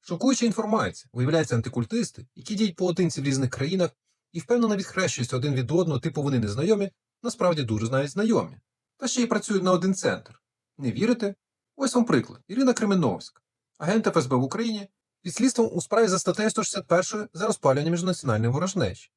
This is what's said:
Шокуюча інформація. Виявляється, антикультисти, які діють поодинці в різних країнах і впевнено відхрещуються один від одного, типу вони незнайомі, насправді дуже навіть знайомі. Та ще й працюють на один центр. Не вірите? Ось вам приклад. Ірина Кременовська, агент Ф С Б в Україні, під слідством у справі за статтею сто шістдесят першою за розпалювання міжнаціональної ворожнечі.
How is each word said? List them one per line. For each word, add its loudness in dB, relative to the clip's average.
Шокуюча 2
інформація. -2
Виявляється, 0
антикультисти, -4
які -8
діють 0
поодинці 0
в -6
різних 0
країнах -2
і -6
впевнено 2
відхрещуються -2
один -2
від -2
одного, 2
типу -4
вони 0
незнайомі, 0
насправді 0
дуже -2
навіть 0
знайомі. 0
Та -6
ще 0
й 4
працюють 0
на 4
один 2
центр. -6
Не -2
вірите? 0
Ось -2
вам 4
приклад. 0
Ірина 2
Кременовська, 0
агент 0
Ф 2
С 2
Б 0
в 4
Україні, -4
під -10
слідством 2
у -2
справі 2
за 2
статтею 0
сто -2
шістдесят -6
першою 0
за -2
розпалювання 2
міжнаціональної 0
ворожнечі. -2